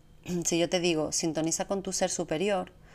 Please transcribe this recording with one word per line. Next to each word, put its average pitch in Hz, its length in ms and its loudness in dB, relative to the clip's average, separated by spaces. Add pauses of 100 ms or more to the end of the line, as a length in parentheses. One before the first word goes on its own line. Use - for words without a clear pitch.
(280)
<clears throat> 175 180 -2
si 175 120 2
yo 170 120 4
te 185 100 2
digo, 156 320 2
"Sintoniza 165 540 0
con 196 180 -2
tu 190 100 -4
ser 185 160 0
superior", 180 600 0 (220)